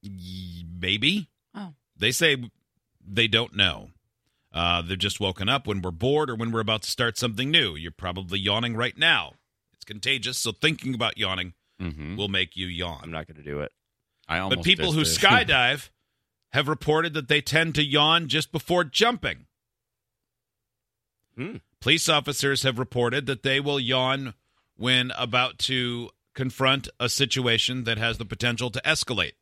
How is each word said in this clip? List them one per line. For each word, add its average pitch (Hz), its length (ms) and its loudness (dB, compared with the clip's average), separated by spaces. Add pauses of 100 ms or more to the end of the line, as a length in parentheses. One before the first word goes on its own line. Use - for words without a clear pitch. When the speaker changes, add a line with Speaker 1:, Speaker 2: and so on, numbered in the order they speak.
Speaker 1:
Y-, 92 600 -12 (160)
maybe. 113 500 0 (240)
Speaker 2:
Oh. 190 200 -14 (240)
Speaker 1:
They 110 140 2
say 131 380 2 (560)
they 107 220 2
don't 113 280 2
know. 95 340 0 (640)
Uh, 87 280 2
they're 87 140 -4
just 95 240 -2
woken 95 300 -2
up 135 180 -2
when 98 140 -2
we're 90 100 -4
bored 131 380 0
or 117 60 -6
when 113 160 -4
we're 113 100 0
about 107 220 -2
to - 60 -8
start 117 280 -2
something 123 340 -2
new. 123 240 4
You're 80 160 -10
probably 92 480 -6
yawning 110 360 0
right 120 220 -4
now. 139 360 2 (400)
It's - 120 -20
contagious, 123 520 -4
so 113 140 -2
thinking 135 420 -2
about 113 240 -2
yawning 92 360 -4 (260)
Speaker 3:
Mm-hmm. 78 360 -8
Speaker 1:
will 101 120 -2
make 92 300 -2
you 92 80 -4
yawn. 87 380 -6
Speaker 4:
I'm 82 80 -12
not 78 160 -8
gonna 76 160 -20
do 73 160 -6
it. 73 120 -6 (560)
Speaker 3:
I 82 100 0
Speaker 1:
But 92 40 0
Speaker 3:
almost 95 220 0
Speaker 1:
people 180 300 4
who 156 100 2
Speaker 3:
just 160 180 0
did. 196 80 8
<laughs> 240 180 6
Speaker 1:
skydive 135 420 2 (600)
have 135 160 2
reported 156 460 2
that 143 140 -4
they 147 120 4
tend 160 360 2
to 151 80 4
yawn 151 460 4
just 151 220 0
before 175 320 2
jumping. 160 640 0 (1900)
Speaker 4:
Hmm. 156 220 -10 (220)
Speaker 1:
Police 156 300 2
officers 139 540 0
have 127 160 0
reported 123 480 -2
that 131 160 -4
they 135 160 2
will 143 200 -2
yawn 131 540 -2 (420)
when 127 360 0
about 123 480 -2
to 120 500 -2 (240)
confront 131 560 0 (100)
a 120 100 0
situation 127 720 0
that 113 160 -2
has 113 180 -2
the 117 80 -8
potential 120 460 -2
to 120 100 -8
escalate. 117 600 0